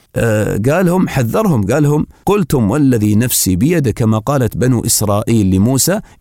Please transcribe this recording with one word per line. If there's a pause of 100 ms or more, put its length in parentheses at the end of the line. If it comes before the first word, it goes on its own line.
(160)
آه، (100)
قالهم،
حذرهم،
قالهم: (200)
"قلتم
والذي
نفسي
بيده،
كما
قالت
بنو
إسرائيل
لموسى: (200)